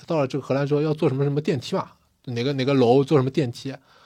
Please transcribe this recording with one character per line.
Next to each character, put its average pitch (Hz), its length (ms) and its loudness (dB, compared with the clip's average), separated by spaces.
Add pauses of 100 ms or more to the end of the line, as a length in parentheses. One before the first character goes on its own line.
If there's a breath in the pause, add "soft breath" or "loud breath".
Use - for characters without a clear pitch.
到 165 140 -2
了 139 80 0
这 143 120 -6
个 123 60 -8
荷 - 100 -2
兰 143 100 0
之 139 80 -2
后 147 80 2
要 156 120 0
坐 156 140 0
什 131 80 0
么 139 80 -2
什 143 60 0
么 143 100 -2
电 147 200 -2
梯 - 160 -6
嘛， - 160 -6 (340)
哪 120 180 -4
个， 139 100 0
哪 131 120 -2
个 139 80 2
楼 131 300 6
坐 147 140 2
什 131 60 4
么 131 60 -2
电 131 220 -2
梯， 131 220 -12 (320 soft breath)